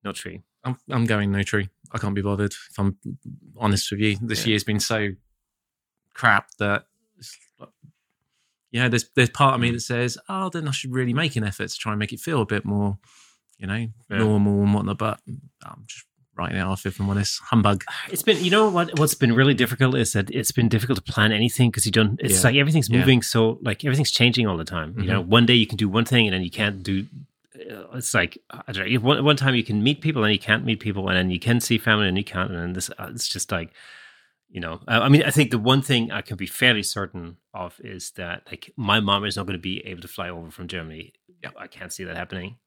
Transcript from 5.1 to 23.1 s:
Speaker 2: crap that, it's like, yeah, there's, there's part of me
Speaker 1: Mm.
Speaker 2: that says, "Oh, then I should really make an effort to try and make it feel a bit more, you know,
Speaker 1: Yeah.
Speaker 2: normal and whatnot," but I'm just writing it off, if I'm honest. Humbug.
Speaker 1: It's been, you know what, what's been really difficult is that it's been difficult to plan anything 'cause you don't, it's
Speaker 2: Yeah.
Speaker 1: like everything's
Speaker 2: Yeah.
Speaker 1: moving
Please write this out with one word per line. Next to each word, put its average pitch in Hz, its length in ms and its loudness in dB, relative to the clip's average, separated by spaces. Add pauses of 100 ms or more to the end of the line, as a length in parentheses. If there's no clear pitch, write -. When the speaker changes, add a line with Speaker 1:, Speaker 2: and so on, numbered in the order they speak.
Speaker 2:
crap 104 440 2
that, 104 280 -2 (320)
it's - 180 -20 (220)
like, - 120 -20 (1000)
yeah, 123 180 0
there's, 117 260 0
there's 123 160 4
part 135 240 4
of 123 60 -2
me 120 100 2
Speaker 1:
Mm. 120 40 -4
Speaker 2:
that 117 60 -6
says, 120 380 -4 (100)
"Oh, 190 200 -4
then 160 200 -4
I - 20 -2
should 131 220 -6
really 127 220 0
make 139 220 0
an 110 80 0
effort 101 240 -4
to - 100 -10
try 107 140 -6
and 104 60 -2
make 107 140 -4
it 113 80 -12
feel 156 220 -2
a 101 40 0
bit 104 180 -2
more, 101 340 -2 (600)
you 98 80 -10
know, 98 80 -4 (340)
Speaker 1:
Yeah. 113 100 -2
Speaker 2:
normal 104 440 2
and 101 120 4
whatnot," 98 240 -2
but 107 220 -4 (440)
I'm - 220 -20
just - 180 -20 (320)
writing 87 220 -4
it 95 40 0
off, 95 240 -4
if 92 140 -6
I'm 98 100 0
honest. 101 300 -2
Humbug. 104 440 2 (260)
Speaker 1:
It's 190 120 -6
been, 180 200 2
you 180 80 2
know 214 200 6
what, 170 280 0
what's 147 160 4
been 117 200 4
really 135 200 6
difficult 123 420 2
is 120 160 0
that 101 180 0
it's - 220 -4
been 117 160 2
difficult 120 360 0
to - 80 -10
plan 110 200 4
anything 117 400 2
'cause - 120 -2
you 107 80 0
don't, 110 280 4
it's 98 160 0
Speaker 2:
Yeah. 92 120 2
Speaker 1:
like 131 80 4
everything's 143 320 4
Speaker 2:
Yeah. 120 120 4
Speaker 1:
moving 131 220 6